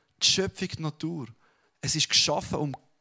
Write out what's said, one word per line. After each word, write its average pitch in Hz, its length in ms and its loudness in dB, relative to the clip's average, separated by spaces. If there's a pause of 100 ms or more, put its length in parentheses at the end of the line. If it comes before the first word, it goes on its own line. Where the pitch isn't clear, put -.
(220)
Die - 40 4
Schöpfung, 190 420 0
die - 140 -8
Natur. 156 440 -6 (540)
Es 131 160 0
ist 147 120 2
geschaffen, - 480 2
um 139 200 -2 (240)